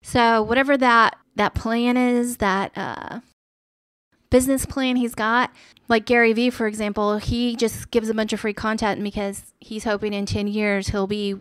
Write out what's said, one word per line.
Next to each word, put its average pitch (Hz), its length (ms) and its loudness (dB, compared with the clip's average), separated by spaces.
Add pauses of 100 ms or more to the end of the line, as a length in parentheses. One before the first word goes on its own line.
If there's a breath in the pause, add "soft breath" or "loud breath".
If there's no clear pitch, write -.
So 233 400 4
whatever 262 360 2
that, 233 420 4 (160)
that 208 220 0
plan 240 400 0
is, 247 400 0
that, 196 400 0
uh, - 440 -10 (1080)
business 254 360 4
plan 254 300 -2
he's 240 200 -2
got, 226 340 0 (380 soft breath)
like 226 160 2
Gary 233 280 4
Vee, 240 180 2
for 240 160 -4
example, 208 500 -2
he 240 400 -2
just 226 340 -4
gives 220 180 0
a 220 60 0
bunch 220 180 -2
of 208 60 -2
free 214 140 -4
content 220 500 -2
because 202 560 -8
he's 214 260 -12
hoping 208 280 -2
in 202 140 -4
ten 208 200 -4
years 208 420 -2
he'll 196 180 -2
be 202 340 -4